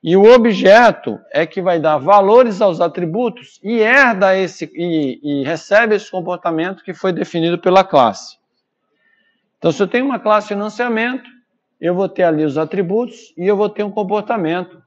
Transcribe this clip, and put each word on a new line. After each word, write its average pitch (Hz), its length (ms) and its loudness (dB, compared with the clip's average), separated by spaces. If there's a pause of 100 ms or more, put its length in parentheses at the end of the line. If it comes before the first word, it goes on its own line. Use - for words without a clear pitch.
E 170 160 0
o 196 60 6 (100)
objeto 214 840 4 (120)
é 156 140 0
que 175 160 -10
vai 175 180 0
dar 151 180 0
valores 202 600 4
aos 175 220 0
atributos 175 800 -6
e 226 160 -4
herda 214 560 2
esse, 175 380 -6
e, 160 500 -4
e 143 200 -4
recebe 208 520 0
esse 202 140 -8
comportamento 175 760 -6
que 185 100 -14
foi 185 200 -4
definido 170 460 -4
pela 185 240 2
classe. 127 520 0 (1200)
Então, 160 140 0
se 202 100 -4
eu 190 60 0
tenho 247 180 -2
uma 262 140 -6
classe 214 300 0
financiamento, 220 760 -6 (540)
eu 175 140 -2
vou 190 120 -2
ter 190 160 -6
ali 156 220 0
os 143 140 -4
atributos 190 760 -6
e 175 120 -6
eu 202 100 0
vou 208 100 -2
ter 208 160 -8
um 202 60 -6
comportamento. 196 960 -6